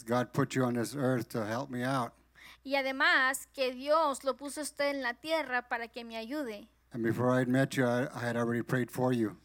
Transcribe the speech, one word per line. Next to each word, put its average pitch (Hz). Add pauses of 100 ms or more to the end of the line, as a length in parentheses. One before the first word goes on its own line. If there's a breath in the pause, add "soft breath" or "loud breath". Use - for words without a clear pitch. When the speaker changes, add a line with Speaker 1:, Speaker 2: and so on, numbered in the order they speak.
Speaker 1:
"God 120
put 135
you 131
on 120
this 117
earth 127
to 113
help 127
me 123
out." 127 (520 loud breath)
Speaker 2:
Y 269
además 269
que 262
Dios 285
lo 262
puso 285
usted 285
en 277
la 240
tierra 269
para 233
que 240
me 226
ayude. 226 (240)
Speaker 1:
And 117
before 113
I 127
had 127
met 135
you, 135
I, 123
I 117
had 117
already 117
prayed 123
for 127
you. 107